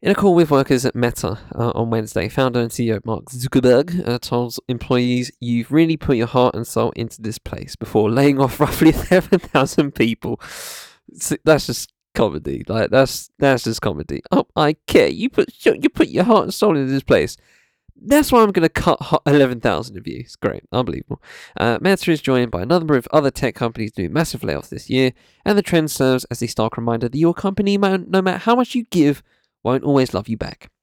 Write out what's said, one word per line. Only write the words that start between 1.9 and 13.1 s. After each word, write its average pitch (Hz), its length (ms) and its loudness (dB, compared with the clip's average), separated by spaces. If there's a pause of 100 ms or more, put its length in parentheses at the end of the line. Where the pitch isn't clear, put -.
founder 127 320 0
and 117 100 -2
C 117 180 -4
E 113 40 0
O 101 140 -2
Mark 110 240 -8
Zuckerberg, 131 760 2
uh, 120 120 -4
told 120 360 -4 (140)
employees, 123 600 -2 (100)
"You've 120 320 -4
really 160 240 2
put 143 220 0
your 117 80 0
heart 123 280 2
and 113 120 -6
soul - 280 -2
into - 280 -10
this 110 160 -8
place," - 360 -12
before 107 360 0
laying 139 280 2
off 135 220 0
<laughs> 151 60 2
roughly 160 260 4 (180)
eleven 180 280 2
thousand - 560 0
people. 113 440 -2 (760)
So - 300 -6
that's 151 200 4
just - 260 -8 (240)
comedy. 73 540 -4
Like, 110 220 -2
that's, - 480 0